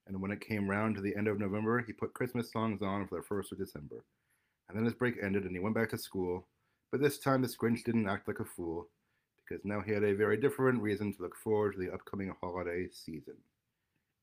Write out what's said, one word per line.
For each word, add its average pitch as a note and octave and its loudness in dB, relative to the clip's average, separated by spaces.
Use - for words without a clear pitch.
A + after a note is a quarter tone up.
And F#2+ -6
when F#2+ -2
it G#2 -4
came G2+ 0
round G#2 2
to G2 -6
the G2 0
end G#2 2
of G#2 2
November, G#2+ 2
he A2 -6
put - -6
Christmas A#2+ -4
songs A2 0
on G2 0
for F2+ -6
the D#2+ -4
first G2 -4
of F#2+ -10
December. D2+ -8
And F2 -6
then A2+ 2
his A2+ 2
break B2 0
ended, G2 2
and F2+ -4
he F2 -2
went G#2+ 0
back A2+ 2
to A#2 -4
school. F2+ -4
But B2+ 0
this C#3+ 4
time C3 4
the B2+ 2
Scrinch A#2 0
didn't A2+ 2
act G2+ -2
like G#2 -4
a G#2 -4
fool, E2+ -6
because - -10
now G#2 -2
he G2+ 0
had G2+ 4
a G#2 6
very G#2 4
different C3 4
reason G#2 0
to - -10
look F2 -6
forward G#2 2
to G2 -8
the F2+ -2
upcoming F#2+ -6
holiday F2+ -2
season. - -12